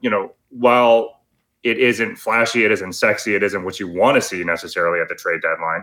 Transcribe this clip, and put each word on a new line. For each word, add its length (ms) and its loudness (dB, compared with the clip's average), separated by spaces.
you 80 -2
know, 240 -2
while 640 4
it 120 0
isn't 360 0
flashy, 500 0
it 60 4
isn't 220 -2
sexy, 420 0
it 80 0
isn't 220 -2
what 160 -8
you 80 -8
wanna 320 2
see 240 -4
necessarily 560 -2
at 80 -4
the 80 -10
trade 260 -4
deadline, 400 -4